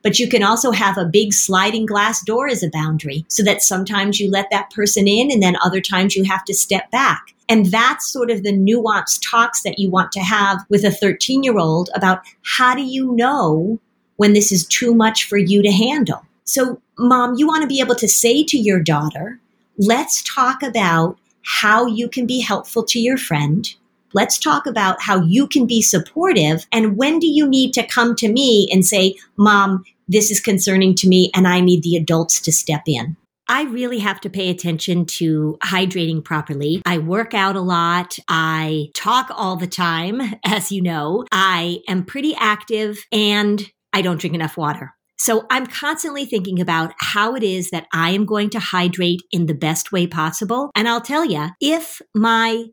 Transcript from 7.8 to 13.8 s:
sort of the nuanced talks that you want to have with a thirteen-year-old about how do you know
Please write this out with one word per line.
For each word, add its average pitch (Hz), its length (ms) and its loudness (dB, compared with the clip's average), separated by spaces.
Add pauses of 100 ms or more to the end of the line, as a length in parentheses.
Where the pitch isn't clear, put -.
sort 240 180 -2
of 202 140 -4
the 202 100 -2
nuanced 208 760 0
talks - 360 0
that 202 160 -6
you 196 100 0
want 180 220 0
to 196 80 -6
have 196 500 0
with 202 140 4
a 202 80 4
thirteen-year-old 196 1040 0
about 185 260 2 (220)
how 254 320 2
do 277 80 -4
you 262 300 -2
know 220 680 0 (380)